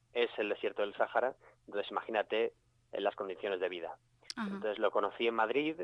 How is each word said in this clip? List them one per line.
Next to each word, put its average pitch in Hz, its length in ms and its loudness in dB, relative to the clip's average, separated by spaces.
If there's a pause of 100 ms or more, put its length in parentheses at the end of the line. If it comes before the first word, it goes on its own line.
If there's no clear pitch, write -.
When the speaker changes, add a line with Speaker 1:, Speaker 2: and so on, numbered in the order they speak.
(140)
Speaker 1:
es 120 240 2
el 107 120 0
desierto 104 340 -2
del 104 120 -2
Sáhara. 117 400 2 (320)
Entonces, 101 240 -4
imagínate, 107 640 0 (380)
eh, - 100 -4
las 101 140 2
condiciones 98 440 -4
de 90 100 2
vida. 85 280 -6 (380)
Speaker 2:
Ajá. 220 120 -6
Speaker 1:
Entonces, 107 320 -4
lo 101 120 4
conocí 104 360 2
en 113 80 2
Madrid, 131 480 2